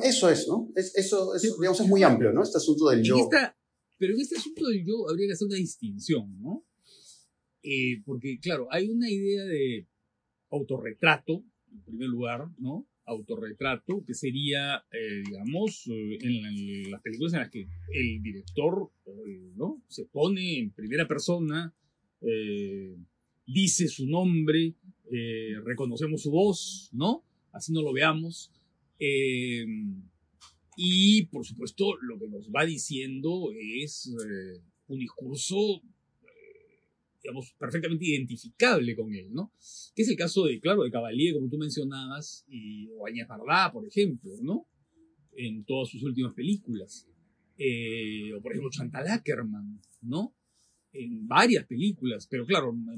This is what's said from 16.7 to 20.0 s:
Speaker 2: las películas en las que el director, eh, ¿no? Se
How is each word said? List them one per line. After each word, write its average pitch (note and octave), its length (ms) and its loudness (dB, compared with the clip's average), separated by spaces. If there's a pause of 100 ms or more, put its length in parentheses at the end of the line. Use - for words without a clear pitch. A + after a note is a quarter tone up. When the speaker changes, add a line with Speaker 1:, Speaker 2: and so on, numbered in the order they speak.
Speaker 2:
las G2 100 -12
películas C3+ 320 -4
en D#3+ 60 0
las A2+ 120 -6
que A2 160 -12 (240)
el A2+ 320 -2
director, D3 680 -2 (140)
eh, F#3+ 500 -16
¿no? B3 320 -4
Se - 180 -12